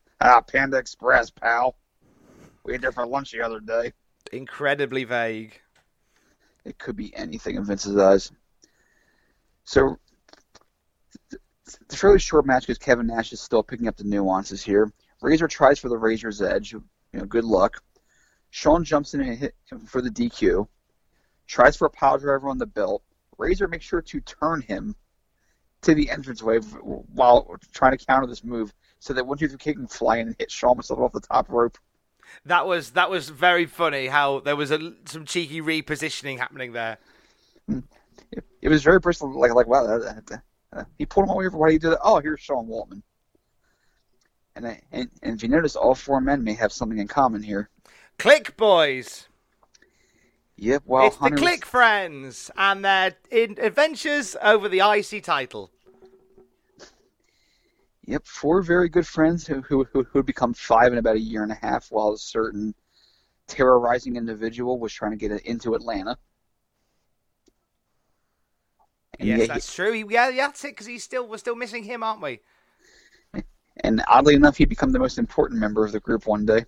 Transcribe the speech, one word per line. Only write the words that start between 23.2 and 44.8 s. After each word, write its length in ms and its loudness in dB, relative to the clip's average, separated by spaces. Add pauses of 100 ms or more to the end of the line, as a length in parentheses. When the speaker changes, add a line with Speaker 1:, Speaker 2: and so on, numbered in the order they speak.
Speaker 1:
Razor 300 -2
makes 180 -12
sure 160 -4
to 200 -10
turn 400 -6
him 340 -8 (840)
to 140 4
the 140 0
entranceway 500 -2
v-, 160 -10
while 800 2 (160)
trying 260 4
to 80 -20
counter 220 2
this 160 -14
move 300 -8 (260)
so 140 -8
that 120 -4
one 120 -6
two 100 -2
three 100 -16
Kid 180 -4
can 120 -12
fly 300 -2
in 100 -4
and 100 -8
hit 140 -8
Shawn 240 2
Michaels 240 -6
off 140 0
the 80 -8
top 260 -2
rope. 300 -2 (680)
Speaker 2:
That 220 2
was, 240 -4
that 180 2
was 200 -6
very 360 2
funny 420 -2
how 340 2
there 160 0
was 140 -4
a, 220 -4 (120)
some 200 -16
cheeky 360 -6
repositioning 760 -6
happening 360 -8
there. 240 -6 (720)
Speaker 1:
It, 760 -12 (180)
it 80 -2
was 140 2
very 160 6
personal. 400 -4
Like, 140 4
like, 140 4
wow, 200 2
that, 400 -4
that, 160 -14 (300)
uh, 100 -12 (140)
he 80 -6
pulled 240 2
him 80 -2
over. 200 -4
Why 120 4
do 40 6
you 60 2
do 120 -2
that? 120 2
Oh, 160 4
here's 220 -6
Sean 260 -6
Waltman. 340 -12 (1600)
And, 100 -10
I, 140 -12 (100)